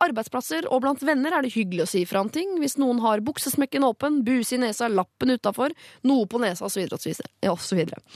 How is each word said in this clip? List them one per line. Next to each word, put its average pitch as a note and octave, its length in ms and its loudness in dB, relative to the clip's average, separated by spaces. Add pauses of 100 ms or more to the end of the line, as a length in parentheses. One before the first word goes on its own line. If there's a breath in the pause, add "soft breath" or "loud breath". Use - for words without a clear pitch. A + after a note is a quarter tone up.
arbeidsplasser D4+ 680 -2
og B3+ 100 4
blant C4+ 240 0
venner D4+ 320 2
er C#4 80 2
det A#3 80 -4
hyggelig F#3 300 0
å G3+ 40 0
si F#3 180 0
fra G3 160 0
om G#3+ 80 -2
ting. F#4 300 -2
Hvis C#4+ 220 0
noen B3 200 2
har A3 200 2
buksesmekken C#4 640 0
åpen, C#4 400 0
buse B3 280 0
i B3+ 40 0
nesa, A#3 320 -2
lappen G3+ 400 0
utenfor, B3+ 460 0 (280 loud breath)
noe B3+ 220 4
på A#3+ 160 -2
nesa, F3+ 240 -2
og G3+ 80 -6
så G3 80 -2
videre, - 160 -4
og - 60 -14
så D#3+ 100 -4
videre, - 160 -10 (140)
ja, F#3 80 4
og E3+ 100 -2
så - 160 -2
videre. - 240 -2 (140 loud breath)